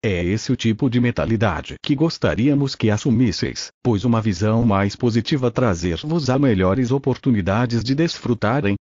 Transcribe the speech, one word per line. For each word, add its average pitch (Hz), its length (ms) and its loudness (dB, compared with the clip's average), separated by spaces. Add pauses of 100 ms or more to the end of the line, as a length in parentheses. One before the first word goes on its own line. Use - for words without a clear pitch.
É 92 180 0
esse 101 300 -2
o 123 60 0
tipo 113 320 0
de 123 100 0
mentalidade 110 800 -2
que 151 140 0
gostaríamos 139 800 0
que 110 140 0
assumisseis, 110 800 0 (120)
pois 107 220 0
uma 117 160 2
visão 107 460 0
mais 101 320 2
positiva 120 520 0
trazer-vos-á 127 880 0
melhores 117 540 2
oportunidades 117 960 0
de 135 100 0
desfrutarem 147 880 0